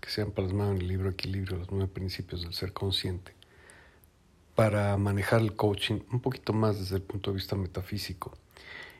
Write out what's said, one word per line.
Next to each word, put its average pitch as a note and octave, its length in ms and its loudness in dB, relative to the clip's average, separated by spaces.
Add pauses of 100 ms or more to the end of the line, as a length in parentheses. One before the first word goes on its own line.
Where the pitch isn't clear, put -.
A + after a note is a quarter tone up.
que - 80 -10
se - 120 -2
han G2+ 100 -2
plasmado G2+ 400 2
en F#2+ 80 2
el F2+ 80 0
libro F#2+ 220 0
Equilibrio, F#2+ 480 -2
los F2 140 -8
nueve F#2+ 200 0
principios F#2 500 -6
del F2 120 -8
ser F#2 200 -4
consciente, F#2+ 600 -2 (1200)
para G2+ 420 6
manejar G2+ 440 4
el G#2+ 140 0
coaching G#2 460 2 (100)
un A#2+ 80 2
poquito B2 340 -2
más G#2+ 260 4
desde F#2+ 180 0
el F#2 40 -4
punto G2+ 300 -4
de G2 40 0
vista F#2+ 200 -4
metafísico. F#2 840 -4 (640)